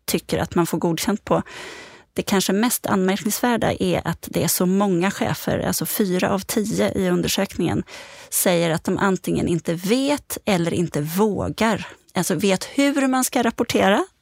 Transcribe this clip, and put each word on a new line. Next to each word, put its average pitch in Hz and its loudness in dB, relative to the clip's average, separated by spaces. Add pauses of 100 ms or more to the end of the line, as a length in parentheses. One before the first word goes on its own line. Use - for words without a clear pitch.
tycker - -2
att - -4
man 170 2
får - -2
godkänt 175 0
på. 170 0 (760)
Det - -2
kanske 190 0
mest 226 0
anmärkningsvärda 208 0
är 180 0
att - -6
det 170 0
är 160 0
så - 2
många 190 2
chefer, - -2
alltså - -2
fyra 180 0
av 196 0
tio 208 -2
i 190 0
undersökningen, 175 0 (480)
säger 170 2
att 160 -2
de 180 0
antingen 170 0
inte 170 0
vet 254 0
eller 170 0
inte 160 -2
vågar. 185 0 (280)
Alltså 180 0
vet 185 2
hur 277 2
man 262 2
ska 247 0
rapportera 226 2 (180)